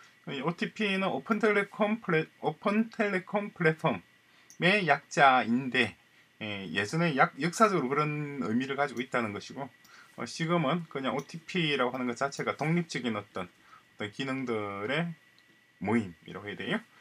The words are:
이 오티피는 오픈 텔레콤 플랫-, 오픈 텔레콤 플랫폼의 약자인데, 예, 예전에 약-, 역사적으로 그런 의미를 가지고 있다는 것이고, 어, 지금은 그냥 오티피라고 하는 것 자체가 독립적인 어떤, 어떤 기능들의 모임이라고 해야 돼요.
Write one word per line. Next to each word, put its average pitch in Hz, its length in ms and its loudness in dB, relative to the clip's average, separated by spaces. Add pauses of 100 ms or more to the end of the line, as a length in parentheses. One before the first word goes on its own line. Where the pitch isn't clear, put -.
(280)
이 139 120 -6
오티피는 190 680 -2
오픈 208 320 -2
텔레콤 208 640 0
플랫-, 156 300 0 (100)
오픈 208 500 0
텔레콤 208 640 -2
플랫폼의 160 1300 0
약자인데, 127 1120 4 (460)
예, 101 280 -6
예전에 131 460 0
약-, 143 240 2
역사적으로 175 480 2
그런 147 540 -2
의미를 127 320 0
가지고 135 260 -2
있다는 120 320 -2
것이고, 131 360 -10 (480)
어, 123 80 -8
지금은 165 640 0
그냥 131 260 -4
오티피라고 143 760 -2
하는 127 140 -4
것 120 100 -2
자체가 135 400 -4
독립적인 151 600 0
어떤, 95 320 -8 (460)
어떤 104 160 -8
기능들의 127 1040 -4 (640)
모임이라고 98 680 -4
해야 92 80 -8
돼요. 143 240 -4 (200)